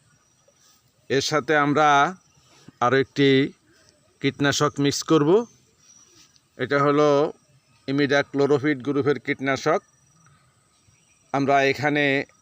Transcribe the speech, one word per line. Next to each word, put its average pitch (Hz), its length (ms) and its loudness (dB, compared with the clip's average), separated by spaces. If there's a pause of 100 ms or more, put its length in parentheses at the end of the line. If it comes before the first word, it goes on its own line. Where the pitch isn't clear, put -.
(1080)
এর 131 120 0
সাথে 151 360 -2
আমরা 147 580 2 (640)
আরও 120 160 2
একটি 135 560 0 (680)
কীটনাশক 139 580 -2
মিক্স 143 240 -2
করব। 165 420 2 (1120)
এটা 135 260 -2
হলো 147 500 2 (540)
ইমিডাক্লোরোপিড 139 960 0
গ্রুপের 139 360 -2
কীটনাশক। 139 640 -4 (1500)
আমরা 139 300 0
এখানে 143 600 0 (180)